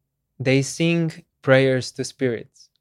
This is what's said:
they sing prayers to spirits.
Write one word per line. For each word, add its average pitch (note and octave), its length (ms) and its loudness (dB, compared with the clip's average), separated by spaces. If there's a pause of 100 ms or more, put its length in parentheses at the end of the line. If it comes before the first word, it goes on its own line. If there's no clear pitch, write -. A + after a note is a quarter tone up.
(380)
they C3+ 240 2
sing E3 640 -2 (180)
prayers C3 500 2
to C3 120 -10
spirits. - 680 -8 (100)